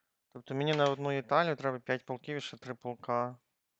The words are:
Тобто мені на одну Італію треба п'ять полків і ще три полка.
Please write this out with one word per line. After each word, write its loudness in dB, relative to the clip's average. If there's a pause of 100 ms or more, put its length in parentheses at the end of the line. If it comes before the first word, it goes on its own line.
(300)
Тобто -8
мені 2
на 6
одну 0
Італію 2
треба -2
п'ять -2
полків -6
і -6
ще -10
три -10
полка. -4 (420)